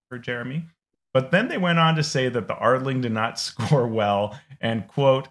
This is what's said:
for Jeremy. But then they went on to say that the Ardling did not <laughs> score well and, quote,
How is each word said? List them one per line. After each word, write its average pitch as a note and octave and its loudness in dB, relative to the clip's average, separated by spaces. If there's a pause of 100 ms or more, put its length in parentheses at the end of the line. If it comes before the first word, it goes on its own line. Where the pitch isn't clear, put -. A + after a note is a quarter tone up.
for B2 -14
Jeremy. B2 -8 (500)
But C3 0
then G#3 2
they E4+ -6
went F3 0
on D#3+ 4
to D#3 2
say C3 -2
that A#2 -4
the - -6
Ardling B2+ 2
did A#2+ -2
not A2 -2
<laughs> - -6
score B2 0
well G#2 0 (220)
and, A2+ -4
quote, C3+ 2